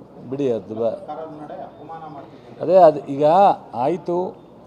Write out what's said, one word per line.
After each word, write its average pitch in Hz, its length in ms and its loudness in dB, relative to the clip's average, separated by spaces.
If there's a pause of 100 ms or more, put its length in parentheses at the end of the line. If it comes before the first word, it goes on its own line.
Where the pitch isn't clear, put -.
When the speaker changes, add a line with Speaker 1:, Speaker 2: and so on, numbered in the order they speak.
(300)
Speaker 1:
ಬಿಡಿ, 135 220 -2
ಅದು 107 220 -8
ಬ-, 113 140 -2
Speaker 2:
ಸರ್ಕಾರದ 151 540 -10
ನಡೆ 139 200 -14
ಅಪಮಾನ 151 520 -18
ಮಾಡ್ತಿದೆ. - 480 -20
Speaker 1:
ಅದೇ 165 140 2
ಅದು 156 300 8
ಈಗ 143 180 -2 (500)
ಆಯಿತು. 175 600 -4 (300)